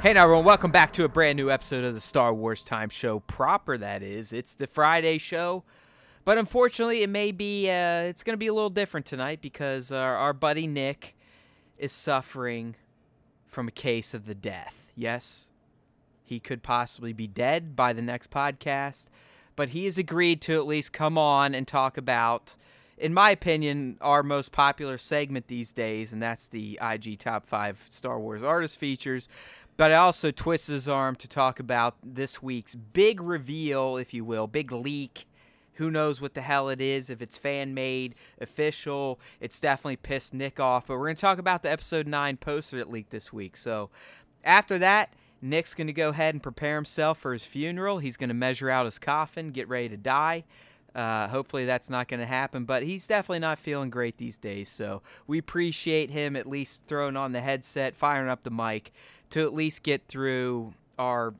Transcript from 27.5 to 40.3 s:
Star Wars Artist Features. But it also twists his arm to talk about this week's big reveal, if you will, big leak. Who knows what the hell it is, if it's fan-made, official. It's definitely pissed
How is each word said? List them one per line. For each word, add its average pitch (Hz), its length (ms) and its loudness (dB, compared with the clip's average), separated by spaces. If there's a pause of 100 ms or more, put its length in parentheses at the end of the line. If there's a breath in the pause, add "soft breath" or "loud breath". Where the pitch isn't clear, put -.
Star 120 300 -8
Wars 110 240 -8
Artist 160 340 0
Features. 131 520 -4 (460 loud breath)
But 156 140 8
it 160 60 8
also 170 340 6
twists 165 380 -2
his 139 200 -4
arm 135 280 0
to - 120 -16
talk 131 320 0
about 120 440 0
this 131 400 -8
week's 123 320 -8
big 185 440 4
reveal, 143 800 -2
if 127 160 -8
you 117 100 -6
will, 110 220 -2
big 127 260 -4
leak. 135 540 -6 (520 soft breath)
Who 160 120 -2
knows 151 320 0
what 143 140 -10
the 139 60 -8
hell 139 280 0
it 131 100 -4
is, 135 300 -2
if 120 140 -10
it's - 160 -14
fan-made, 131 720 -4 (260 loud breath)
official. 139 800 -4 (200 loud breath)
It's - 200 -8
definitely 139 360 -2
pissed - 360 -6